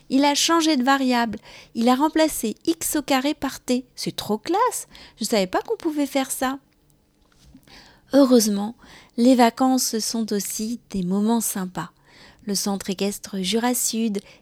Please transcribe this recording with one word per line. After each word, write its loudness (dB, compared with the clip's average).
Il 2
a 2
changé 2
de 2
variable, 0
il 2
a 6
remplacé 0
x -2
au 0
carré 0
par -8
t. -2
C'est -8
trop -4
classe, -2
je -4
savais 0
pas -2
qu'on -6
pouvait -2
faire -4
ça. » -4
Heureusement, 4
les 6
vacances 2
sont -4
aussi -6
des -4
moments 0
sympas. -6
Le -4
centre -4
équestre -6
Jura 0
Sud -2